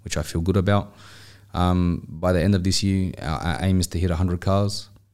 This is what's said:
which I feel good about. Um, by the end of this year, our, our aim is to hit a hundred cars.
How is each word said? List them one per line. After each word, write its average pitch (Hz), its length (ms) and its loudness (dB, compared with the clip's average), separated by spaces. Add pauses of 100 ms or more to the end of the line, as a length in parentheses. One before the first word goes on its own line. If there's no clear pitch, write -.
which - 140 -6
I 78 40 -2
feel 82 200 -4
good 87 160 2
about. 101 360 2 (600)
Um, 90 540 2
by 87 240 -2
the 87 100 2
end 92 140 4
of 90 80 0
this 95 200 0
year, 95 360 0
our, 76 200 -6
our 85 220 -2
aim 92 180 2
is 87 80 0
to 87 120 -4
hit 90 120 0
a 87 40 0
hundred 87 240 0
cars. 101 480 0 (260)